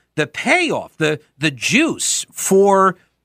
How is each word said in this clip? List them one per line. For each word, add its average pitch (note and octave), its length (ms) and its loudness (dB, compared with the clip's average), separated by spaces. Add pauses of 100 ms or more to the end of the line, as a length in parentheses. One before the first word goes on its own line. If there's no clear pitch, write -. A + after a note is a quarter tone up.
(140)
the D3+ 140 -4
payoff, A#3 680 -4
the, D3+ 220 -2 (160)
the D#3 140 -2
juice G3+ 800 -2
for F#3+ 680 2 (280)